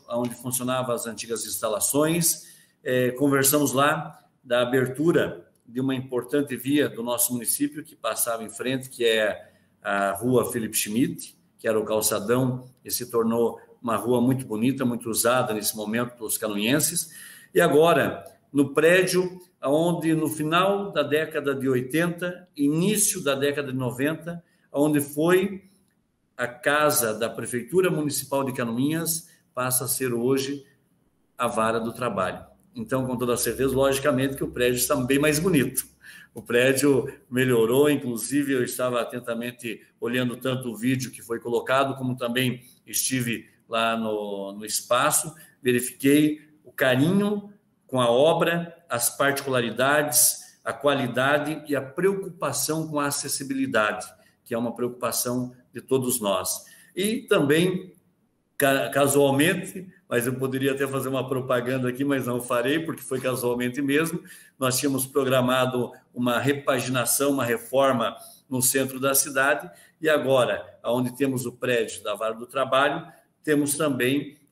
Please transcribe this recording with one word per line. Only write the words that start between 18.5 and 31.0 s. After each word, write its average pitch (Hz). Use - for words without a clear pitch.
no 139
prédio, 180
onde 160
no 156
final 185
da 151
década 147
de 127
oitenta, 170
início 165
da 139
década 139
de 131
noventa, 156
onde 147
foi 180
a 123
casa 143
da 107
Prefeitura 123
Municipal 143
de 127
Canoinhas, 143
passa 127
a 120
ser 127
hoje 135